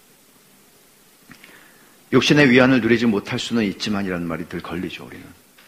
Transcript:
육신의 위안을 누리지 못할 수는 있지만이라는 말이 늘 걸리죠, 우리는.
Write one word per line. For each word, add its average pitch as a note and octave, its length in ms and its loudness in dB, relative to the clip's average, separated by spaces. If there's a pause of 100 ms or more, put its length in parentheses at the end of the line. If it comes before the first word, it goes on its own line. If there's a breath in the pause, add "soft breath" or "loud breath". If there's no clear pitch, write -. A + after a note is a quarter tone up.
(2000 loud breath)
육신의 C#3 380 4
위안을 B2+ 320 4
누리지 A2+ 240 2
못할 A2 320 -2
수는 A2+ 280 -4
있지만이라는 F#2+ 640 -6
말이 E2 220 -8
늘 F2 120 -10
걸리죠, E2+ 440 -10
우리는. C2 180 -18 (440 soft breath)